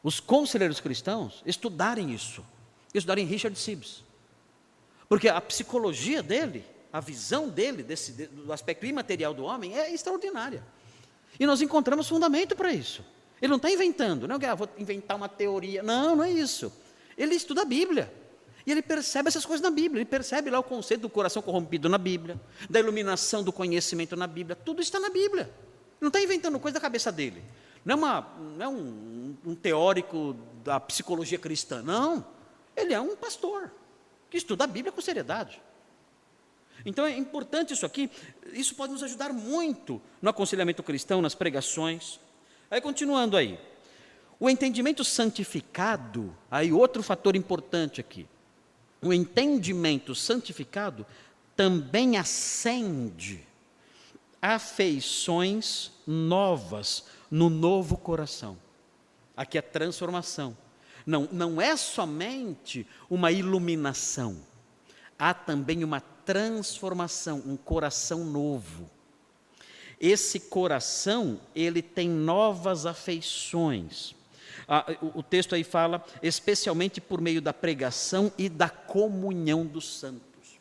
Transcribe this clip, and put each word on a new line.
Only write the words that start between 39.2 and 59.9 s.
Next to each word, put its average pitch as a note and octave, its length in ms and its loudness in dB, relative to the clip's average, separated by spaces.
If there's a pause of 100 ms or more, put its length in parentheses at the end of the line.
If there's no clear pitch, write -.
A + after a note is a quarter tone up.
muito B3 720 -2 (180)
no G3 100 4
aconselhamento F#3 520 0
cristão, F3 400 0
nas D#3 140 2
pregações. E3 840 -2 (520)
Aí A#3 100 2
continuando C#4 560 2
aí, G2+ 220 2 (800)
o B3+ 100 6
entendimento C4 540 2
santificado, D3 1300 -2 (140)
aí D#3 240 2
outro A#3 300 6
fator F#3+ 320 2
importante E3+ 680 -2
aqui, - 260 -14 (720)
o F3+ 140 2
entendimento F3 1040 2
santificado F#3+ 880 -4 (500)
também F#3+ 600 4
acende B2 1300 -2 (960)
afeições F#3+ 1500 0 (140)
novas D#3+ 1000 2 (260)
no E3 180 8
novo E3+ 480 4
coração. D3 600 -6 (760)
Aqui C#3 220 -4
é D3 40 2
transformação. E3 920 -4 (500)